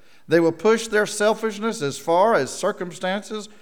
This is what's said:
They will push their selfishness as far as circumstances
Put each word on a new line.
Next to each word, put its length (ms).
They 120
will 120
push 360
their 180
selfishness 760
as 160
far 380
as 160
circumstances 1000